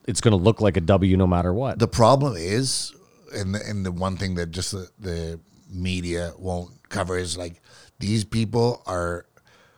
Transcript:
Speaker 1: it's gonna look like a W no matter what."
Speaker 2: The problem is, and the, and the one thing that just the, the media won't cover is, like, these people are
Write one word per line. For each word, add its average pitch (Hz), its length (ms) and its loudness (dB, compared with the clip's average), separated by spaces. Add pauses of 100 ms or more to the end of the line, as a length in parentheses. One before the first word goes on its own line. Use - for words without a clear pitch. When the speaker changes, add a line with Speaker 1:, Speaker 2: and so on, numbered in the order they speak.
Speaker 1:
it's 101 120 -2
gonna 110 160 6
look 98 260 4
like 98 160 4
a 95 40 2
W 92 340 4
no 92 120 6
matter 87 260 2
what." 117 240 -4
Speaker 2:
The 113 100 2
problem 131 480 4
is, 104 580 -2 (420)
and 98 180 -4
the, 104 160 -4
and 101 160 -4
the 92 60 -2
one 92 260 -4
thing 95 180 -4
that 85 120 -2
just 87 240 -6
the, 92 180 -10 (100)
the 85 400 -6 (320)
media 87 680 -4
won't 90 320 -6 (180)
cover 92 300 -4
is, 87 180 -6
like, 87 240 -12 (380)
these 107 260 0
people 117 600 0
are 87 380 -4 (520)